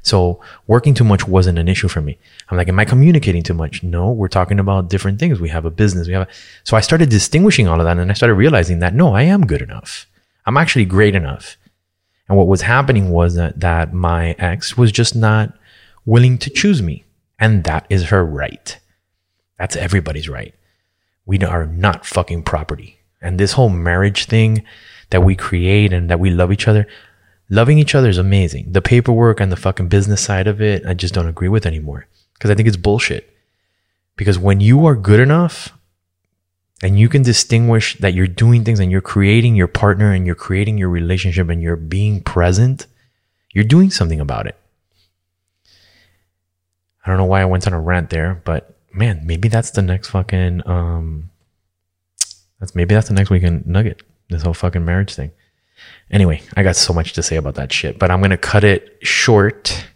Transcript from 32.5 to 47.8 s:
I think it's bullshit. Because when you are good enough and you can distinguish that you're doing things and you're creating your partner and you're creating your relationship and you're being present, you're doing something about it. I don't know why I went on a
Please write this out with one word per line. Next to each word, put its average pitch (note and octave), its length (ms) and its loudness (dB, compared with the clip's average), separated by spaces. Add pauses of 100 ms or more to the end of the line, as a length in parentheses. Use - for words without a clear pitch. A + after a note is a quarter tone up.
I G2+ 40 4
think A2 140 2
it's G#2 80 0
bullshit. - 540 -2 (840)
Because F2+ 220 0
when G2 220 2
you C3 260 4
are C#3+ 100 4
good G#2 240 4
enough D#3+ 560 0 (1040)
and G2 160 2
you A#2 100 6
can C#3 140 2
distinguish A#2 760 0
that F#2+ 160 0
you're F#2 120 2
doing A2+ 380 2
things A2 160 0
and F2+ 100 0
you're F#2+ 100 0
creating A2 560 2
your F#2 100 2
partner G2+ 460 2
and F#2 140 0
you're F2 80 -2
creating G#2 440 -4
your F#2 100 -2
relationship F2 600 -2
and E2+ 140 -2
you're E2 140 -2
being F#2+ 440 -2
present, F#2+ 640 0 (680)
you're G2+ 120 0
doing F3 260 4
something D#2+ 300 -2
about A#1+ 260 -6
it. - 100 -12 (2500)
I F#2+ 60 -6
don't F#2+ 80 0
know F#2+ 60 2
why F#2+ 180 2
I F#2+ 40 2
went F#2 200 -2
on F#2 80 -2
a E2 60 -4